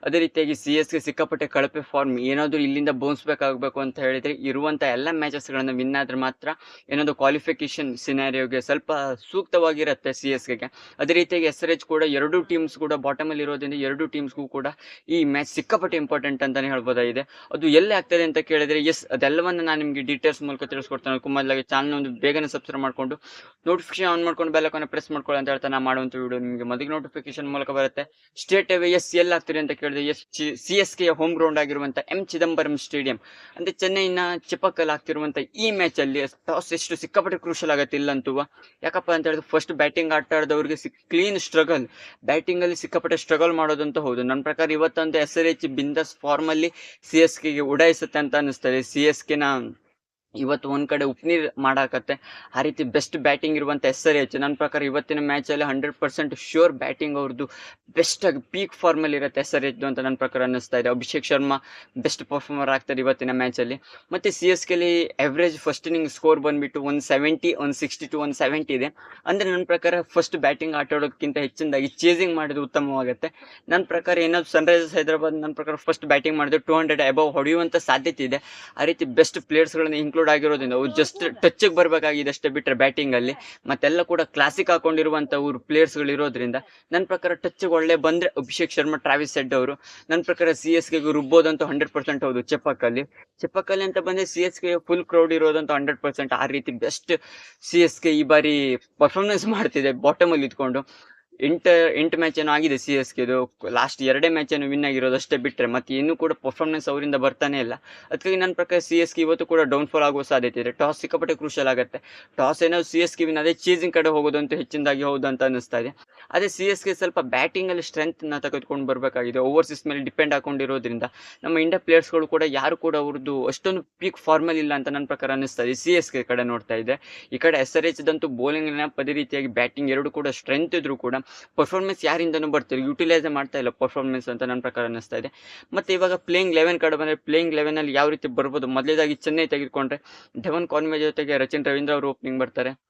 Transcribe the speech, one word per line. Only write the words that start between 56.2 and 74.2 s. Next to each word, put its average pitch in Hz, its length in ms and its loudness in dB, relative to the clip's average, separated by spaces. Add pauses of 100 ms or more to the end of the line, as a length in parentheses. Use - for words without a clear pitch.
ಶ್ಯೂರ್ 160 380 2
ಬ್ಯಾಟಿಂಗ್ 139 460 -4
ಅವ್ರದ್ದು 135 320 -6 (400)
ಬೆಸ್ಟ್ - 340 0
ಆಗಿ 143 160 2
ಪೀಕ್ 185 320 -8
ಫಾರ್ಮ್ 156 300 2
ಅಲ್ಲಿ 147 140 -2
ಇರುತ್ತೆ 139 240 -2
ಎಸ್ 139 140 -6
ಆರ್ 139 100 0
ಎಚ್ 127 200 -4
ಅಂತ 135 140 -4
ನನ್ನ 131 160 -2
ಪ್ರಕಾರ 127 280 -2
ಅನ್ನಿಸ್ತಾ 127 360 -2
ಇದೆ. 120 100 0
ಅಭಿಷೇಕ್ 123 360 -2
ಶರ್ಮಾ 139 320 2 (400)
ಬೆಸ್ಟ್ - 280 -2
ಪರ್ಫಾರ್ಮರ್ 143 440 -4
ಆಗ್ತಾರೆ 135 320 0
ಇವತ್ತಿನ 127 320 0
ಮ್ಯಾಚ್ 127 280 -2
ಅಲ್ಲಿ. 123 200 -2 (320)
ಮತ್ತೆ 180 180 0
ಸಿ 175 180 2
ಎಸ್ 180 180 2
ಕೆಲಿ 170 400 2
ಅವರೇಜ್ 151 520 0
ಫಸ್ಟ್ - 280 -4
ಇನ್ನಿಂಗ್ 165 220 -2
ಸ್ಕೋರ್ 156 320 4
ಬಂದ್ಬಿಟ್ಟು 147 420 -2
ಒನ್ 143 180 -2
ಸೆವೆಂಟಿ, 151 520 2
ಒನ್ 143 220 -2
ಸಿಕ್ಸ್ಟಿ - 320 -8
to 156 100 -6
ಒನ್ 147 180 -2
ಸೆವೆಂಟಿ 147 400 -2
ಇದೆ. 131 120 -2 (400)
ಅಂದ್ರೆ 196 240 0
ನನ್ನ 180 140 -2
ಪ್ರಕಾರ 170 360 2
ಫಸ್ಟ್ 170 360 0
ಬ್ಯಾಟಿಂಗ್ 151 380 0
ಆಟ 143 180 -2
ಆಡೋದಕ್ಕಿಂತ 147 460 -2
ಹೆಚ್ಚಿನದಾಗಿ 139 480 -2
ಚೇಸಿಂಗ್ 170 500 2
ಮಾಡೋದು 147 260 -4
ಉತ್ತಮವಾಗುತ್ತೆ. 135 640 -2 (400)
ನನ್ನ 175 160 2
ಪ್ರಕಾರ 170 340 0
ಏನಾದ್ರು 170 320 2